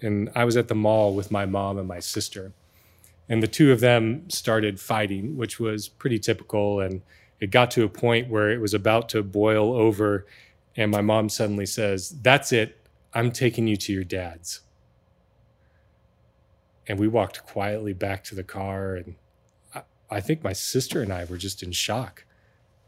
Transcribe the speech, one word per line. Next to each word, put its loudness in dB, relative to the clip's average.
and 0
I 2
was 2
at 2
the -2
mall 4
with -4
my 0
mom -2
and -6
my -10
sister. -8
And 2
the 2
two 6
of 6
them 4
started -2
fighting, -4
which -6
was -4
pretty -2
typical. 0
And -4
it -4
got 6
to 4
a 2
point 0
where 2
it 0
was -2
about 2
to -2
boil 2
over. 2
And 0
my 2
mom 2
suddenly -2
says, -2
"That's 4
it. 0
I'm 0
taking 0
you 2
to -4
your -2
dad's." -10
And -4
we 4
walked 0
quietly -4
back -6
to -14
the -8
car. -6
And -12
I, -14
I -4
think -2
my -4
sister -2
and -4
I -6
were -10
just -10
in -10
shock. -4